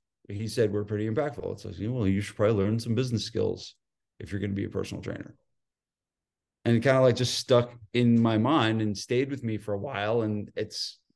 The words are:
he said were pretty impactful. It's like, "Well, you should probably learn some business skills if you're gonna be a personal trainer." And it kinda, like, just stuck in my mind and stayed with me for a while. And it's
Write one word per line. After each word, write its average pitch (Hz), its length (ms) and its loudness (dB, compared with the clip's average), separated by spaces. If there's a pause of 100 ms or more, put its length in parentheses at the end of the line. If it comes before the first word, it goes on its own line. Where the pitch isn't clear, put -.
(280)
he 104 200 -6
said 110 220 2
were 104 140 -2
pretty 107 240 -4
impactful. 143 440 -4
It's 98 120 -14
like, 92 160 -12
"Well, 113 260 -2
you 98 140 2
should - 160 -8
probably 107 260 4
learn 107 160 0
some 117 160 -2
business 120 300 0
skills - 500 -4 (440)
if 85 120 -14
you're 98 100 -6
gonna 101 120 -4
be 98 120 -2
a 98 60 -6
personal 95 320 -6
trainer." - 320 -10 (1300)
And 117 100 6
it 113 60 2
kinda, 131 180 4
like, 127 160 6
just 123 220 -2
stuck 120 360 4 (200)
in 120 260 6
my 113 160 4
mind 110 460 2
and 104 140 -2
stayed 131 340 -2
with 135 120 -8
me 110 140 -4
for 101 160 -8
a 101 60 -2
while. 104 420 -2
And 107 340 -4
it's - 440 -8 (180)